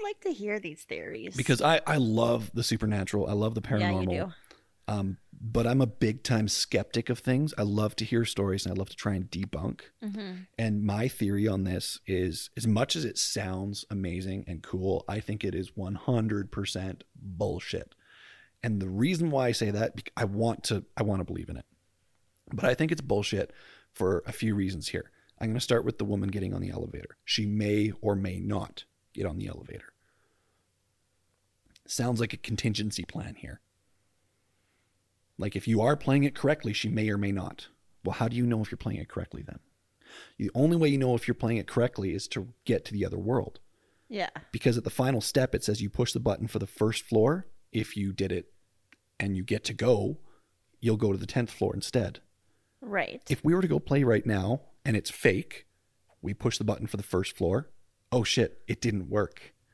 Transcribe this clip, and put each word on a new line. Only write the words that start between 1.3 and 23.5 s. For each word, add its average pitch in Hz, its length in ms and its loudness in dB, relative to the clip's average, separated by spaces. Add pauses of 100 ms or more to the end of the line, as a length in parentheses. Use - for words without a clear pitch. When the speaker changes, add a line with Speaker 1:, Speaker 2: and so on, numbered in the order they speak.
Speaker 2:
Because 127 260 2
I, 156 260 6
I 151 100 2
love 117 560 4
the 117 100 0
supernatural. 104 640 2
I 104 60 0
love 107 220 0
the 110 60 -2
paranormal. 95 500 2
Speaker 1:
Yeah, 90 80 0
you 190 80 -2
do. 180 60 -12 (540)
Speaker 2:
Um, 98 300 -2 (240)
but 113 260 0
I'm 131 140 4
a 127 60 6
big 113 360 0
time 107 240 2
skeptic - 640 0
of 120 100 0
things. 139 380 2
I - 60 -2
love 104 340 2
to 113 80 -2
hear 117 200 2
stories 98 400 0
and 92 80 -2
I 95 40 -2
love 95 120 -4
to - 60 -18
try - 180 -2
and 95 160 -2
debunk. - 520 -4 (220)
Speaker 1:
Mm-hmm. 208 280 -8 (260)
Speaker 2:
And 208 260 2
my 110 240 0
theory 101 400 2
on 95 160 2
this 92 440 -2
is, 92 500 0
as 113 100 -6
much 113 280 4
as 156 100 -4
it 113 120 -4
sounds 95 720 -2
amazing 95 580 -4
and 85 160 -8
cool, 92 440 -2
I 92 120 -2
think 107 240 -6
it 98 120 -2
is 90 220 -6
one 98 180 -4
hundred 110 560 0
percent 95 520 -6 (120)
bullshit. - 800 -6 (680)
And 107 180 0
the 95 80 -2
reason 156 420 2
why 135 160 2
I 120 60 4
say 110 180 2
that, 104 240 0
bec-, - 220 -10
I 120 80 2
want 107 400 0
to, 101 180 0 (140)
I 113 60 0
want 101 160 2
to 87 60 -2
believe 85 240 -8
in 82 80 -8
it. - 80 -14 (840)
But - 140 -2
I 127 80 6
think 160 180 2
it's 160 100 -2
bullshit 101 520 0 (400)